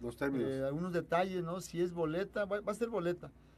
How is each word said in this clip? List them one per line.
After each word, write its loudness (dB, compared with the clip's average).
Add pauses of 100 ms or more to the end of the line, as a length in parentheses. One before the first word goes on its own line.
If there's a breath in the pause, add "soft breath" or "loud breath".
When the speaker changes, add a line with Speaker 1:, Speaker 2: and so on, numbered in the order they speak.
Speaker 1:
Los -6
términos. 2
Speaker 2:
eh, 0
algunos 0
detalles, 2
¿no? -4
Si -2
es 2
boleta, 0
va, 0
va 0
a -2
ser 0
boleta, 0 (260 soft breath)